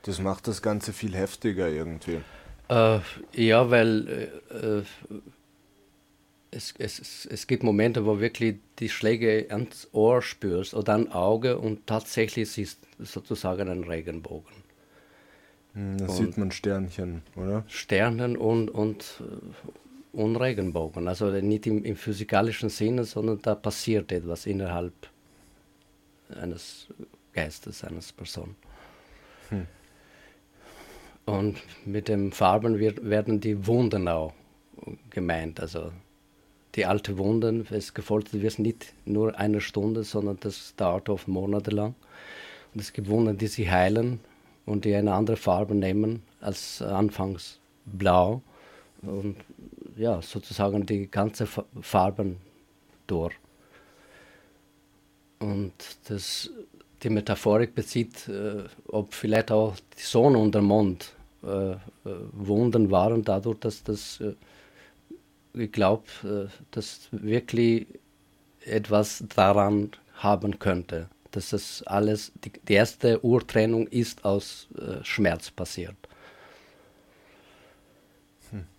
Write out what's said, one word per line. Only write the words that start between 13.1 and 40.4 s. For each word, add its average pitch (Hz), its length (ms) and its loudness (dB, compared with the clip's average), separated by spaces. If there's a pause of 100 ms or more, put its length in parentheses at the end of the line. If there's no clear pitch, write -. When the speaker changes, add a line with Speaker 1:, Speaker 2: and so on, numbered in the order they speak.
Speaker 2:
einen 90 140 -4
Regenbogen. 82 720 -10 (1200)
Speaker 1:
Hm, 98 240 -6
da 95 80 -2
Speaker 2:
Und 92 60 -4
Speaker 1:
sieht 92 260 0
man 95 140 -2
Sternchen, 90 720 -4 (120)
oder? 98 320 -4
Speaker 2:
Sternchen 117 680 0
und, 113 320 2
und, 107 520 -4
äh, - 960 -16
und 110 200 2
Regenbogen. 87 720 -2
Also 95 220 0
nicht 101 380 0
im, 107 160 0
im 107 120 -4
physikalischen 104 720 0
Sinne, 120 340 0
sondern 107 380 -4
da 107 140 2
passiert 104 560 -2
etwas 85 340 -6
innerhalb 90 480 -4 (1500)
eines - 480 -12 (460)
Geistes, - 500 -8
eines 82 300 -12
Person. 90 420 -12 (960)
Speaker 1:
Hm. 92 180 -4 (1600)
Speaker 2:
Und 101 320 -2 (280)
mit 104 240 -4
den 101 240 0
Farben 107 460 4
wird, 107 300 0
werden 107 300 2
die 101 260 -2
Wunden 107 420 2
auch 82 260 -2 (760)
gemeint, 82 500 -4
also 82 320 -8 (840)
die 101 100 2
alte 98 320 0
Wunden, 110 520 0
es 104 240 -6
gefoltert 107 480 -2
wird 107 180 -2
nicht 113 340 -4 (120)
nur 107 320 0
eine 104 240 2
Stunde, 110 420 -2
sondern 101 360 -4
das - 360 -8